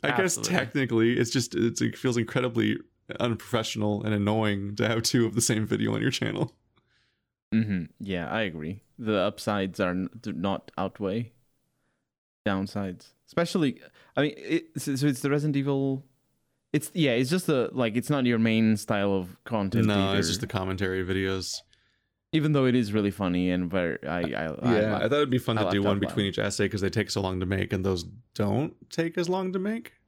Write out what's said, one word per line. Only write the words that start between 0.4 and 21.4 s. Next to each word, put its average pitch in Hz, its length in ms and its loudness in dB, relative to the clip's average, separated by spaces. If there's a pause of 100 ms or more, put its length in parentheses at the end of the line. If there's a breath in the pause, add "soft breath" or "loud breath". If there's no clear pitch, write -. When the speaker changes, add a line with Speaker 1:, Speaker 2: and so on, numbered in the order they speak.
Speaker 1:
technically, 120 600 2
it's 117 140 2
just, 127 240 0
it's, 117 260 0
it 117 160 0
feels 123 200 0
incredibly 117 640 0 (420)
unprofessional 107 800 -2
and 107 100 0
annoying 104 640 0
to 110 120 2
have 113 160 0
two 117 220 4
of 107 100 -2
the 117 40 2
same 110 240 0
video 110 300 0
on 110 80 -2
your 127 80 0
channel. 104 460 -4 (1000)
Speaker 3:
Mm-hmm. 104 300 0 (160)
Yeah, 90 280 -4
I 110 140 -2
agree. 82 400 -6 (160)
The 107 200 0
upsides 98 600 -2
are 92 120 2
n-, 92 200 -2 (100)
do 107 120 -8
not 92 440 -4
outweigh 98 540 -4 (1120)
downsides. 98 680 -4 (180)
Especially, 170 520 0 (360 soft breath)
I 135 60 2
mean, 151 160 0
it, 113 380 -4
so, 139 200 -4
so 135 100 0
it's 131 140 0
the 143 100 0
Resident 147 260 0
Evil. 139 480 0 (680)
It's, 151 220 -2
yeah, 147 180 4
it's 127 180 4
just 180 160 0
the, 131 260 2
like, 117 240 0
it's 120 140 -2
not 139 160 2
your 117 140 4
main 113 360 4
style 101 380 0
of 92 300 -4
content 110 420 2
Speaker 1:
No, 104 80 4
it's 98 60 4 (140)
Speaker 3:
either. 98 80 2
Speaker 1:
just 82 180 0
the 95 80 -6
commentary 95 560 -2
videos. 95 540 -2 (760)